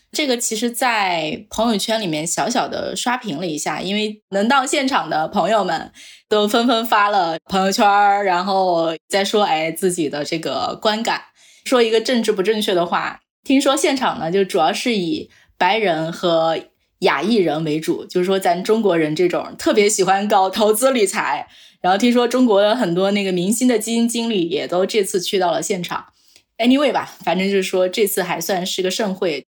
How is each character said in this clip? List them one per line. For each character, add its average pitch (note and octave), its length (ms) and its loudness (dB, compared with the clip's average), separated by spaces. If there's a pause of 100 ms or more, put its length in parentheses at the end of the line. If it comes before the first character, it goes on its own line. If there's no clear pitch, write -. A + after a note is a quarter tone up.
(120)
这 D4+ 160 -2
个 A#3+ 80 0
其 A#3 180 -4
实 A#3 160 -2
在 F#3 800 -2
朋 A3+ 220 0
友 G3+ 60 0
圈 A3 220 -2
里 G#3 60 -4
面 D#3 180 -4
小 - 240 -2
小 D#3+ 200 -2
的 - 260 -6
刷 B3 220 -4
屏 F3 220 -8
了 F#3 80 -6
一 D3+ 120 -6
下， D#3 220 -6
因 F#3+ 160 -4
为 G#3+ 340 -6
能 G3 180 0
到 C4+ 160 4
现 C#4+ 220 -2
场 F#3 240 -2
的 D#3 160 -2
朋 F#3 240 0
友 G#3+ 140 2
们 E3 260 -4 (380)
都 G#3 180 2
纷 A#3 220 2
纷 A#3 180 0
发 G#3 220 4
了 E3+ 380 0
朋 F#3+ 140 0
友 F#3+ 120 2
圈， G#3+ 120 2 (400)
然 F3+ 200 0
后 F3+ 500 0 (140)
再 G3 160 0
说， G#3 180 2
哎， D#3+ 300 0
自 F#3 180 -2
己 E3+ 180 -2
的 C#3+ 160 -6
这 E3 140 -4
个 C3+ 420 -4
观 G#3+ 220 0
感。 - 200 -4 (420)
说 B3 180 2
一 A3 80 0
个 A3+ 100 2
政 A#3 220 0
治 G#3+ 100 0
不 F#3+ 100 -2
正 G#3+ 180 0
确 G#3 140 0
的 F3 120 2
话， E3+ 340 -4 (240)
听 C4+ 160 2
说 C#4 160 2
现 D4 180 0
场 A#3 240 -2
呢， E3 140 -4
就 G3 120 2
主 G3 140 -4
要 E3 140 2
是 A3 240 -2
以 E3+ 320 -4 (300)
白 F#3 180 2
人 E3 340 -2
和 E3 480 0 (420)
亚 D3+ 220 2
裔 A3+ 140 2
人 D#3+ 280 2
为 D3+ 140 -2
主， - 280 -4
就 - 120 -4
是 F3+ 60 2
说 F#3+ 140 0
咱 F#3 260 0
中 A3 160 2
国 F#3+ 160 2
人 D#3 180 0
这 F3 140 2
种 E3+ 300 -6
特 D#4+ 140 0
别 G#3 160 4
喜 G3+ 140 0
欢 G3 240 2
搞 G3 220 4
投 G#3 240 2
资 B3+ 180 2
理 A3+ 160 2
财， A#3+ 400 -4 (360)
然 F3+ 100 2
后 G3+ 60 2
听 A#3+ 120 2
说 A#3+ 160 4
中 B3+ 200 2
国 G3+ 160 4
的 G#3 120 4
很 F#3+ 200 0
多 F#3+ 160 2
那 G3+ 120 0
个 F#3+ 80 -2
明 F#3 220 0
星 B3+ 160 2
的 A#3 100 4
基 A#3 160 -4
金 A#3 140 2
经 A#3 220 -4
理 F3 180 0
也 D3 180 -4
都 F#3 200 0
这 G3+ 180 0
次 F#3+ 160 -2
去 G3 180 -2
到 F3 140 2
了 D#3 100 -2
现 F#3+ 200 -4
场。 - 240 -8 (500)
Anyway C4 340 2
吧， - 320 -4
反 F3+ 160 0
正 G3 100 0
就 G3 80 0
是 F#3+ 60 2
说 F#3 240 0
这 G3+ 200 0
次 G3 160 -2
还 E3 180 -4
算 F#3 240 -2
是 F#3+ 180 -4
个 F3+ 80 0
盛 F#3+ 240 -2
会， D3+ 380 -4